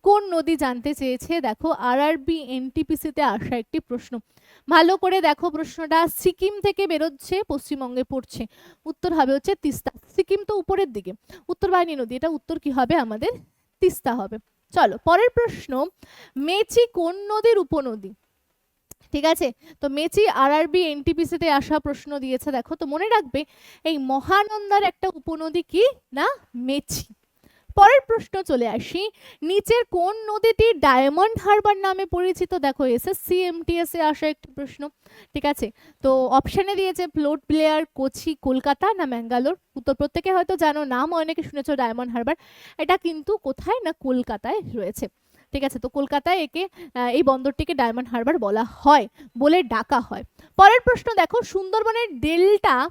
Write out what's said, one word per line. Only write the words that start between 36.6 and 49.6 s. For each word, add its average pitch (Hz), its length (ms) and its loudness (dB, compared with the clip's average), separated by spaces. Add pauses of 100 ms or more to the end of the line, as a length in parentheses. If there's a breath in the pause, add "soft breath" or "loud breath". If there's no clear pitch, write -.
দিয়েছে 370 280 -2 (100)
পোর্ট 294 340 0
ব্লেয়ার, 311 340 2 (120)
কোচি, 269 360 -4 (100)
কলকাতা 269 540 0
না 359 120 -2
ম্যাঙ্গালোর। 247 500 -2 (200)
উত্তর 269 180 -2
প্রত্যেকে 330 380 -2
হয়তো 370 240 0
জানো, 302 280 0
নাম 262 300 -2
অনেকে 320 280 -4
শুনেছো 294 340 -6
ডায়মন্ড 240 360 -4
হারবার, 240 240 -2 (420 loud breath)
এটা 320 180 2
কিন্তু 330 360 -4 (140)
কোথায় 381 380 -4
না 320 80 -2 (140)
কলকাতায় 254 540 -4 (140)
রয়েছে। 208 320 -6 (460 soft breath)
ঠিক 277 120 -4
আছে, 269 140 -4
তো 254 100 -8
কলকাতায় 285 580 -2
একে, 339 180 -8
আহ, 247 460 -6
এই 277 120 0
বন্দরটিকে 269 520 -2
ডায়মন্ড 240 340 -2
হারবার 240 300 0
বলা 214 260 0 (120)
হয়, 285 300 4 (320 loud breath)
বলে 302 200 6 (160)